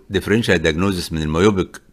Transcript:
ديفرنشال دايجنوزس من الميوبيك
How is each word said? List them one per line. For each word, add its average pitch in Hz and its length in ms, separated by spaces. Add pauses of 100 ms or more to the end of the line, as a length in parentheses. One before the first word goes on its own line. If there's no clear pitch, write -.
ديفرنشال 98 480
دايجنوزس 85 560
من 78 80
الميوبيك 87 600 (120)